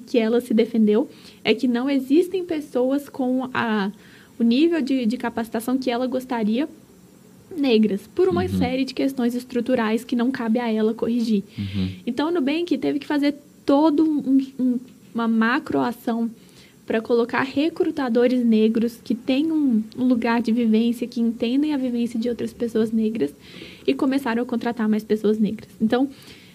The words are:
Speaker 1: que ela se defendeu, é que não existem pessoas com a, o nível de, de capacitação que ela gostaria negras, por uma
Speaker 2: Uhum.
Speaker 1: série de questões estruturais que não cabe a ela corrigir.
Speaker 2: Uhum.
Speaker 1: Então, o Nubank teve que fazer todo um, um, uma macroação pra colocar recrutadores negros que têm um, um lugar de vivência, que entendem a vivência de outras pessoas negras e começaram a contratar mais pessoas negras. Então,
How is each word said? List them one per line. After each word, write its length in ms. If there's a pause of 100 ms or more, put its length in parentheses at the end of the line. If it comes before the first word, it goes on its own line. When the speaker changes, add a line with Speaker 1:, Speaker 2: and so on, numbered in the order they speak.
Speaker 1:
que 140
ela 220
se 120
defendeu, 560 (360)
é 100
que 140
não 200
existem 560
pessoas 640
com 460
a, 380 (480)
o 20
nível 400
de, 240
de 100
capacitação 640
que 100
ela 200
gostaria 600 (880)
negras, 440 (120)
por 160
uma 140
Speaker 2:
Uhum. 60
Speaker 1:
série 360
de 100
questões 420
estruturais 680
que 140
não 160
cabe 260
a 140
ela 200
corrigir. 520 (120)
Speaker 2:
Uhum. 320 (180)
Speaker 1:
Então, 220
o 40
Nubank 460
teve 200
que 80
fazer 300 (280)
todo 400
um, 400 (140)
um, 200 (360)
uma 140
macroação 1000 (560)
pra 160
colocar 420
recrutadores 1000
negros 580
que 120
têm 380
um, 280 (160)
um 80
lugar 380
de 100
vivência, 540
que 140
entendem 520
a 60
vivência 400
de 100
outras 240
pessoas 380
negras 420 (540)
e 80
começaram 480
a 40
contratar 420
mais 160
pessoas 340
negras. 300 (120)
Então, 280 (460)